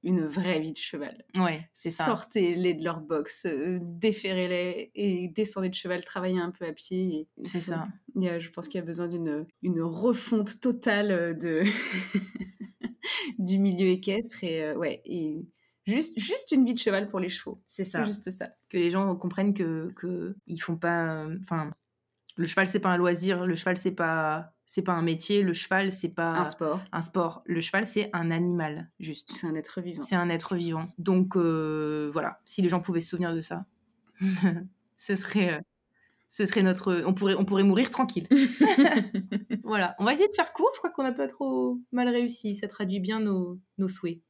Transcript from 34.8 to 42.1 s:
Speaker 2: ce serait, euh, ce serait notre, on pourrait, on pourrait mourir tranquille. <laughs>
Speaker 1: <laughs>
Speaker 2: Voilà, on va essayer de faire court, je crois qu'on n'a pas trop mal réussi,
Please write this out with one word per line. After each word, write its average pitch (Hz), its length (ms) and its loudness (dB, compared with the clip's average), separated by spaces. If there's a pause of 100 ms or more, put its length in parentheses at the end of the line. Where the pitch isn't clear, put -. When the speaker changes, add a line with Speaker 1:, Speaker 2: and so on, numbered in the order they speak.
Speaker 2:
ce - 200 -2
serait, 185 380 2
euh, 151 60 -4 (680)
ce - 180 -2
serait 196 160 4
notre, 185 440 2
on 190 80 4
pourrait, 196 200 2
on 202 100 2
pourrait 196 200 2
mourir 202 260 6
tranquille. - 400 -2
<laughs> - 0 -
Speaker 1:
<laughs> 262 1300 4
Speaker 2:
Voilà, 202 340 0
on 196 60 0
va 240 80 6
essayer 349 160 6
de 403 60 -2
faire - 180 0
court, 415 220 4
je - 40 -12
crois 339 120 -2
qu'on 302 120 -4
n'a 262 100 2
pas 269 160 -2
trop 254 500 0 (140)
mal 247 160 2
réussi, 240 460 0